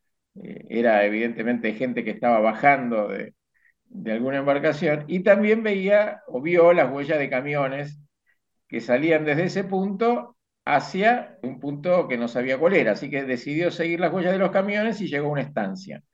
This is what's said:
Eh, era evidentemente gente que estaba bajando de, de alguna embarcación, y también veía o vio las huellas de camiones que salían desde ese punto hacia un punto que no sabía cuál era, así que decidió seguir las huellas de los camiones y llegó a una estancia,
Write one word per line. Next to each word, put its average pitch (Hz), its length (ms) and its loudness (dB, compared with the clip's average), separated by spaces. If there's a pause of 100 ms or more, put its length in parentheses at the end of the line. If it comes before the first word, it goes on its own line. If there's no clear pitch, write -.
(440)
Eh, - 260 -16
era 110 360 2
evidentemente 113 680 -2
gente 120 300 -4
que 107 80 -6
estaba 117 280 2
bajando 113 720 2
de, 98 260 -10 (500)
de - 260 -10
alguna 127 260 -2
embarcación, 147 680 0
y 180 120 -4
también 214 420 4
veía 208 680 0
o 127 140 -6
vio 170 320 6
las 147 180 2
huellas 143 280 -2
de 135 100 -2
camiones 143 680 -4 (680)
que - 140 -6
salían 151 440 2
desde 151 180 0
ese 190 220 -2
punto 202 720 -2 (280)
hacia 196 760 0
un 127 160 -10
punto 147 480 0
que 127 100 -4
no 120 100 -2
sabía 127 300 -2
cuál 165 160 4
era, 117 200 4
así 131 160 -8
que 139 140 -4
decidió 143 460 -2
seguir 170 300 -4
las 170 140 0
huellas 180 180 0
de 190 80 0
los 190 120 2
camiones 208 500 -2
y 175 60 -4
llegó 143 200 -2
a 147 60 -2
una 143 80 -2
estancia, 95 600 -8 (120)